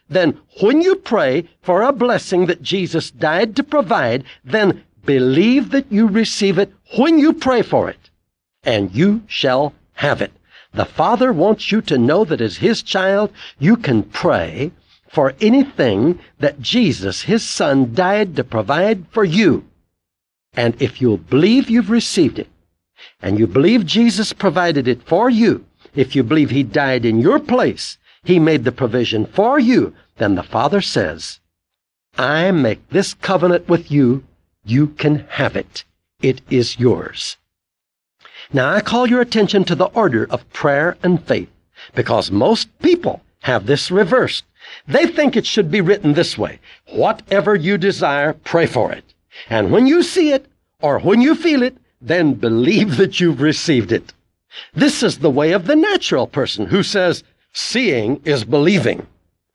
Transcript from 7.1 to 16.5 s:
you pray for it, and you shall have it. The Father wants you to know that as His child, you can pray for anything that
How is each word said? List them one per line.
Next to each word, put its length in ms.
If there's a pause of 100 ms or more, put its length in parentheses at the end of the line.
you 140
pray 300
for 280
it, 200 (520)
and 320
you 320
shall 480 (200)
have 280
it. 100 (400)
The 140
Father 460
wants 400
you 100
to 160
know 260
that 160
as 180
His 240
child, 480 (280)
you 180
can 280
pray 640 (380)
for 320
anything 760 (200)
that 220